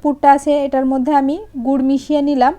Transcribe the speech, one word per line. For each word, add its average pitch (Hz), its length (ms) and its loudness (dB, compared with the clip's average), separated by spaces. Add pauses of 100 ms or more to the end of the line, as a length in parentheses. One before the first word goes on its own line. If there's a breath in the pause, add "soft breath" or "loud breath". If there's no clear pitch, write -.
পুরটা 285 340 0
আছে, 294 160 -2 (140)
এটার 269 260 -2
মধ্যে 269 200 -2 (100)
আমি 277 140 -2 (300)
গুড় 269 220 0
মিশিয়ে 277 340 -2
নিলাম। 277 360 0